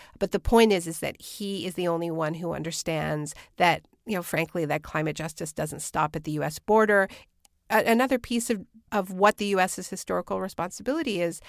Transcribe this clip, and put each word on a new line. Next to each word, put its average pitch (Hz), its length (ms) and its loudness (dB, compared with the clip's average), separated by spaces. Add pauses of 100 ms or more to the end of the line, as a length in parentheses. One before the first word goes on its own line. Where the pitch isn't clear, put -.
(180)
But 190 140 -2
the - 80 0
point 226 340 6
is, 170 140 0
is 165 120 -8
that - 220 -6
he 196 460 -6
is 175 80 -6
the 180 120 0
only 170 240 0
one 160 220 -2
who 170 200 -4
understands 151 800 -4 (240)
that, 175 260 4 (220)
you 220 100 -4
know, 175 80 -2
frankly, 160 420 -2
that 147 180 -2
climate 156 320 -4
justice 160 380 -8
doesn't 151 280 -6
stop 156 340 -2
at 156 100 -6
the 156 60 -4
U 151 120 -2
S 156 160 -4
border. 208 480 4 (600)
A-, 202 160 4
another 247 340 4
piece 233 300 -2
of, 214 160 -4 (260)
of 196 200 -2
what 196 260 4
the 208 80 -2
U 196 140 2
S's 185 280 0
historical 190 540 -4
responsibility 202 800 -4
is, 170 280 -2